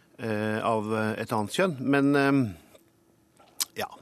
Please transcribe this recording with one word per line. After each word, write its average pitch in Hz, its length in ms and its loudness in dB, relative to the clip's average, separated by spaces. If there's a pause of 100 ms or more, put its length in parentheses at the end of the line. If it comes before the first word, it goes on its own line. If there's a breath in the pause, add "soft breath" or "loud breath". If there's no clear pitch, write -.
(180 loud breath)
eh, 107 440 -2
av, 110 300 0
eh, 110 280 0
et 110 120 -6
annet 104 180 -2
kjønn, 175 300 0
men, 139 340 2
eh, 139 380 2 (1200 loud breath)
ja, 101 120 -4 (140)